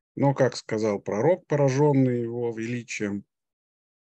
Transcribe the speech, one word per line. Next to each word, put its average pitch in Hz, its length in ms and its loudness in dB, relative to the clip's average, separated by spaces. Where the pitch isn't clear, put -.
Но, 139 180 2
как 131 240 2
сказал 107 420 -2
пророк, 131 480 0
пораженный 135 760 2
его 120 280 -4
величием, 110 720 -6